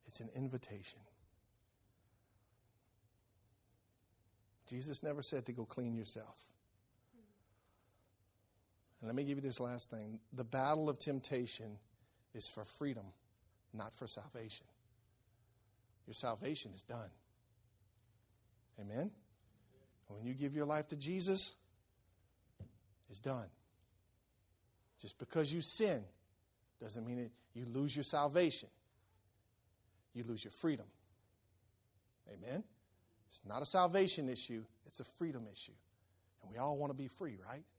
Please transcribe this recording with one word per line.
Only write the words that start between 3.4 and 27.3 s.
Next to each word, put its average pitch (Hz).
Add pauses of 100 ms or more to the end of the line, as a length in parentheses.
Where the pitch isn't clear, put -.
Jesus 135
never 147
said 131
to 123
go 120
clean 120
yourself. 110 (2500)
And 113
let 123
me 143
give 139
you 139
this 131
last 123
thing. 110 (100)
The 120
battle 143
of 135
temptation 123 (560)
is -
for 110
freedom, 120 (680)
not 110
for 120
salvation. 110 (1400)
Your 110
salvation 113
is 95
done. 113 (1700)
Amen? 113 (960)
When 104
you 123
give 139
your 147
life 151
to -
Jesus, 180 (1500)
it's 104
done. 123 (1500)
Just -
because 147
you 170
sin 175 (800)
doesn't 113
mean 123
it, 117 (220)